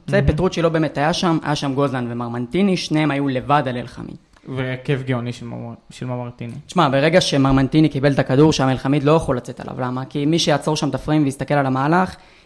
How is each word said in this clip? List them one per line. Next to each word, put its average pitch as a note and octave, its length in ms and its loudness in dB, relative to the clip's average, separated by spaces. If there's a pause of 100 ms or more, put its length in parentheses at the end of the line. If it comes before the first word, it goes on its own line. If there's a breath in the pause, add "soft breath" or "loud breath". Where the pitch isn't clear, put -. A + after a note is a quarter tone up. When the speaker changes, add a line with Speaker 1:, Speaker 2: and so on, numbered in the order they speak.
Speaker 1:
זה - 140 2
Speaker 2:
מהמם. C3+ 120 0
Speaker 1:
פטרוצ'י F3 280 -2
לא E3 80 4
באמת D#3+ 280 0
היה D3+ 160 2
שם, E3+ 300 0
היה D3 120 -2
שם C#3+ 180 -4
גוזלן B2+ 380 -2
ומרמנטיני, A#2+ 680 0
שניהם D3+ 340 0
היו C#3 160 0
לבד B2+ 380 0
על B2 120 -4
אלחמיד. - 380 -12 (400)
Speaker 2:
והרכב C3+ 500 -4
גאוני A#2+ 280 -4
של A#2+ 120 -14
מר-, A#2 280 -12 (160)
של - 160 -12
מרמנטיני. A#2+ 480 -8 (120)
Speaker 1:
תשמע, D#3+ 240 2
ברגע D#3 320 4
שמרמנטיני C3+ 680 4
קיבל C#3+ 220 0
את C3 80 0
הכדור, C#3+ 340 4
שם C3 160 0
אלחמיד C3 340 0
לא C#3+ 80 4
יכול D#3 260 2
לצאת B2 220 -10
עליו. - 220 -12
למה? B2+ 240 -6
כי C#3+ 200 -4
מי D#3+ 140 2
שיעצור D3+ 360 0
שם D3 140 -2
את C3 60 -2
הפריים D#3 280 0
ויסתכל C3+ 300 -2
על C#3+ 120 2
המהלך, D3+ 500 0 (300 soft breath)